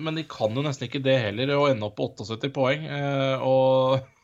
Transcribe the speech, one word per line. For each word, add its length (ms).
men 160
de 80
kan 260
jo 80
nesten 240
ikke 160
det 220
heller, 320
å 160
ende 160
opp 100
på 140
åtteogsytti 420
poeng, 320
eh, 560
og, 640